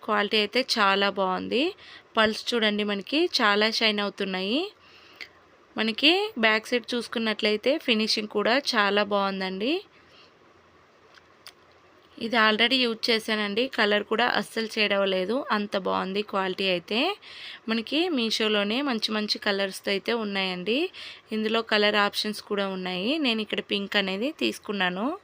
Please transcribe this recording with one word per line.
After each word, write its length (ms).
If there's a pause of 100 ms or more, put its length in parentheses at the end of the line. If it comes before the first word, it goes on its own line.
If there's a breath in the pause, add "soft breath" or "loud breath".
క్వాలిటీ 360
అయితే 180 (160)
చాలా 320 (100)
బాగుంది. 460 (540 loud breath)
పల్స్ 320
చూడండి, 420
మనకి 280 (200)
చాలా 280 (120)
షైన్ 240
అవుతున్నాయి. 560 (1160 loud breath)
మనకి 300 (340)
బ్యాక్ 260
సైడ్ 220
చూసుకున్నట్లయితే 800 (140)
ఫినిషింగ్ 500
కూడా 180 (200)
చాలా 300 (100)
బాగుందండి. 580 (2500 loud breath)
ఇది 180
already 400
యూజ్ 240
చేశానండి. 560 (140)
కలర్ 340
కూడా 140 (140)
అస్సలు 360
షేడ్ 220
అవ్వలేదు, 380 (200)
అంత 180 (140)
బాగుంది 340 (100)
క్వాలిటీ 440
అయితే. 240 (680 loud breath)
మనకి 300 (180)
మీషోలోనే 600 (120)
మంచి 280
మంచి 200 (100)
కలర్స్‌తో 480
అయితే 180 (120)
ఉన్నాయండి. 520 (580 loud breath)
ఇందులో 260 (120)
కలర్ 320
ఆప్షన్స్ 360 (100)
కూడా 160 (100)
ఉన్నాయి. 340 (140)
నేను 220
ఇక్కడ 140 (120)
పింక్ 300
అనేది 280 (120)
తీసుకున్నాను. 640 (160)